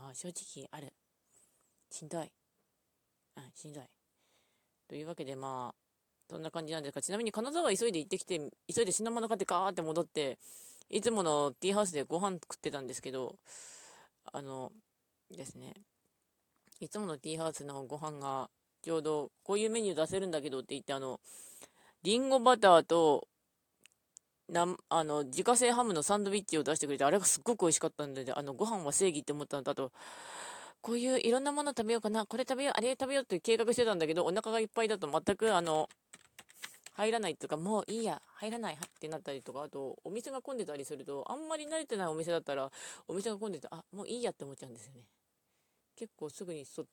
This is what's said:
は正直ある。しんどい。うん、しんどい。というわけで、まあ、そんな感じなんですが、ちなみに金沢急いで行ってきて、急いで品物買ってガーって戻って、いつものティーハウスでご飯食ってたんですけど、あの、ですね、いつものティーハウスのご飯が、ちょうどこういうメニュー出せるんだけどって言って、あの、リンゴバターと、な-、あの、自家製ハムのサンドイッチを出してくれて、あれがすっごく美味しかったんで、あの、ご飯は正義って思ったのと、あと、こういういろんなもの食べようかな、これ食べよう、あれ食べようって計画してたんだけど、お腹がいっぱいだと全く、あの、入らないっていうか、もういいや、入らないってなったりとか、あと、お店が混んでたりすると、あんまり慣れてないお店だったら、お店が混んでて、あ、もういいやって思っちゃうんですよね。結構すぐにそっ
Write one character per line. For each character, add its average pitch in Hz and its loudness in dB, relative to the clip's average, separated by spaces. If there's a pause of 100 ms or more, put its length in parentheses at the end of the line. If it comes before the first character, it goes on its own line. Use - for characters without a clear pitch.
は 135 -16
正 180 -10
直 - -14
あ 151 -12
る。 131 -14 (1000)
し - -14
ん 151 -16
ど 165 -4
い。 - -12 (1080)
う - -14
ん、 139 -16 (100)
し - -20
ん 151 -16
ど 147 -14
い。 127 -14 (1040)
と 135 -14
い 147 -8
う 156 -10
わ 170 -8
け 156 -10
で、 135 -8
ま 131 -6
あ、 - - (520)
そ 175 -10
ん - -8
な 160 -6
感 165 -6
じ 156 -6
な 160 -4
ん 151 -6
で 139 -6
す - -8
が、 139 -4
ち - -4
な 202 -2
み 240 -2
に 220 -2
金 233 -4
沢 311 2
急 233 2
い 233 2
で 170 0
行 147 -4
っ - -20
て 185 0
き - -12
て、 175 -2 (340)
急 233 4
い 233 4
で 185 0
品 220 0
物 226 0
買 220 0
っ - -
て 185 -2
ガ 185 4
ー 196 2
っ - -6
て 180 -2
戻 160 0
っ 156 -4
て、 143 -2 (500)
い - 0
つ 220 2
も 214 2
の 147 4
テ - -4
ィ 190 4
ー - 0
ハ 214 6
ウ 214 2
ス 180 -4
で 147 0
ご 156 -2
飯 190 0
食 - -14
っ - -12
て 151 -4
た 139 -6
ん 131 -8
で 127 -8
す - -12
け 135 -8
ど、 127 -6 (960)
あ 143 -8
の、 131 -10 (580)
で 165 -16
す - -14
ね、 127 -18 (1080)
い 151 -10
つ 208 -8
も 214 -4
の 156 -4
テ 151 -10
ィ 160 -4
ー - -4
ハ 160 -2
ウ 156 -2
ス 143 -12
の 139 -10
ご 139 -6
飯 151 -8
が、 135 -4 (320)
ち 165 -6
ょ 160 2
う 156 0
ど 151 -2 (120)
こ 196 -2
う 202 2
い 214 4
う 220 2
メ 226 0
ニ 202 0
ュ - -4
ー - -6
出 156 4
せ 185 -2
る 190 -2
ん 180 -4
だ 151 0
け 143 -6
ど 131 -4
っ - -4
て - -10
言 135 -8
っ - -18
て、 - -6
あ 135 -2
の、 131 -6 (800)
リ 202 4
ン 269 2
ゴ 262 6
バ 247 8
タ 190 12
ー 151 8
と、 160 4 (1200)
な-、 175 4 (220)
あ 160 4
の、 147 2
自 143 -2
家 240 8
製 247 8
ハ 240 4
ム 214 2
の 151 0
サ 202 4
ン 208 0
ド 196 0
イ 208 2
ッ 190 -2
チ 160 0
を 147 4
出 151 2
し - 0
て 151 -2
く 143 -2
れ 139 0
て、 139 4
あ 143 6
れ 190 6
が 185 2
す - 4
っ - -18
ご 233 2
く - -6
美 180 6
味 160 6
し - 4
か 160 0
っ - -4
た - -6
ん 139 -8
で、 131 -8 (100)
あ - -2
の、 139 -6
ご 151 0
飯 214 -2
は 143 0
正 190 4
義 151 0
っ 143 -4
て - -2
思 147 -6
っ - -8
た - -4
の 139 -4
と、 143 0
あ 135 -4
と、 135 -4 (880)
こ 220 -4
う 240 0
い 254 2
う 262 4
い 226 4
ろ 254 4
ん 269 -2
な 285 0
も 294 0
の 294 -2
食 233 -2
べ 220 2
よ 233 2
う - -4
か 214 0
な、 214 2
こ 220 -6
れ 254 0
食 247 -2
べ 277 0
よ 277 2
う、 - 0
あ - 0
れ 247 2
食 269 -2
べ 269 -2
よ 185 2
う - -6
っ - -12
て 185 0
計 226 4
画 220 4
し 226 2
て 240 6
た 214 4
ん 175 0
だ 160 4
け 156 2
ど、 170 4
お 165 2
腹 220 -2
が 226 2
い 220 0
っ - -2
ぱ 226 0
い 220 2
だ 214 0
と 185 -4
全 190 2
く、 220 4
あ 175 6
の、 156 2 (1040)
入 214 0
ら 233 2
な 202 0
い - 2
っ 139 -8
て - -8
い - -6
う - -16
か、 151 0
も 196 0
う 185 0
い 226 -2
い - 0
や、 170 -2 (140)
入 214 -6
ら 233 -6
な 208 -4
い 151 -10
っ - -14 (220)
て 156 -8
な 156 -6
っ - -12
た 147 -6
り 135 -6
と 127 -10
か、 139 -8
あ 147 -10
と、 135 -8
お - -10
店 220 -8
が 262 -8
混 269 -8
ん - -4
で 208 -4
た 151 -8
り 139 -8
す 139 -10
る 131 -14
と、 139 -6
あ 247 -4
ん 311 -8
ま 320 -4
り 302 -8
慣 311 -4
れ 320 -4
て 240 -6
な 190 -2
い 175 0
お 156 -2
店 165 -2
だ 165 2
っ - -2
た 143 -6
ら、 135 -2 (380)
お 160 -6
店 202 -4
が 208 -4
混 214 -6
ん 190 -4
で 143 -10
て、 - -14
あ、 165 -14
も 196 -10
う - -10
い 233 -6
い 240 -6
や 202 -2
っ - -10
て - -16
思 139 -12
っ - -14
ち - -14
ゃ - -14
う 123 -16
ん - -16
で 117 -18
す - -20
よ 135 -20
ね。 123 -20 (920)
結 - -14
構 151 -10
す 170 -14
ぐ 175 -8
に 147 -10
そ - -10
っ - -14